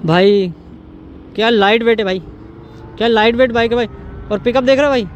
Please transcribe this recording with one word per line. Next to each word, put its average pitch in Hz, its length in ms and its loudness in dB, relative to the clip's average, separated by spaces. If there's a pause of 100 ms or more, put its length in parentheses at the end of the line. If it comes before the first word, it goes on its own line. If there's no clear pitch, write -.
भाई 185 460 2 (800)
क्या 220 160 0
light 220 320 2
weight 226 160 2
है 220 60 -2
भाई, 185 180 -4 (760)
क्या 226 100 0
light 226 280 2
weight 247 160 2
बाइक 226 200 0
है 233 40 0
भाई। 240 100 -2 (420)
और 208 120 -2
pickup 247 240 0
देख 269 140 4
रहे 285 80 2
हो 285 40 2
भाई? 254 120 0 (140)